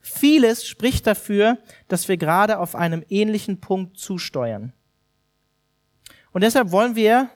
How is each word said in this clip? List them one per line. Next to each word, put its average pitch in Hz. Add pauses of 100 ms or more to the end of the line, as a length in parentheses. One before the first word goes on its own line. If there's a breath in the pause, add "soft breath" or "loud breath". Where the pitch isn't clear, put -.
Vieles 269
spricht -
dafür, 208 (300 soft breath)
dass 180
wir 185
gerade 185
auf 175
einem 165
ähnlichen 208
Punkt 190
zusteuern." 123 (1600 soft breath)
Und 185
deshalb 226
wollen 220
wir 233